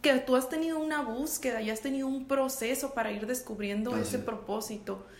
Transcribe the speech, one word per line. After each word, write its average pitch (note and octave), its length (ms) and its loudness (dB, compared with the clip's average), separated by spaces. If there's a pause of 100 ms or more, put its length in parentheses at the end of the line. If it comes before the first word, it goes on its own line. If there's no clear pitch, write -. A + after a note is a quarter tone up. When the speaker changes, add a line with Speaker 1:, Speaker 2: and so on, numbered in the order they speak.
Speaker 1:
que C#4+ 180 8
tú B3+ 160 4
has C4 140 4
tenido D#4+ 300 0
una D#4 220 0
búsqueda A#3+ 600 -2
y G#3+ 80 0
has A3 120 -2
tenido C4+ 260 0
un C4+ 200 -2
proceso C4 680 0
para A3 180 0
ir G#3 160 -4
descubriendo G#3+ 680 -2
Speaker 2:
Así A3 80 0
Speaker 1:
ese - 160 -2
Speaker 2:
es. - 60 -4
Speaker 1:
propósito. G#3 840 -6 (140)